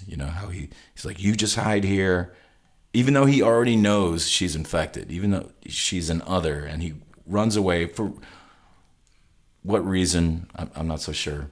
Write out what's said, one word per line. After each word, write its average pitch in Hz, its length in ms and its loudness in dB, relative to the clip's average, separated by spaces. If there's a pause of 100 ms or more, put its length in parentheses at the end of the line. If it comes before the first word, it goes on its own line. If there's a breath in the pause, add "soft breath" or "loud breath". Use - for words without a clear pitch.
You 82 120 -12
know, 69 80 -6
how 90 220 -8
he, 82 200 -10 (260 loud breath)
he's - 120 -12
like, 78 140 -12
"You 101 140 2
just 107 220 -2
hide 104 280 0
here," 95 500 2 (600 soft breath)
even 127 200 4
though 139 120 6
he 139 160 6
already 117 340 4
knows 101 520 2
she's 87 280 0
infected, 78 560 -4
even 95 180 -2
though 95 200 -2 (160)
she's - 440 -4
an 82 160 0
other, 80 380 -2
and 80 180 -8
he 80 120 -6 (320)
runs 104 300 0
away 87 300 2
for 101 260 -4 (1500 loud breath)
what 98 240 0
reason, 87 680 0
I'm, 82 180 -10
I'm 82 140 -6
not 78 120 -6
so - 120 -8
sure. 73 400 -6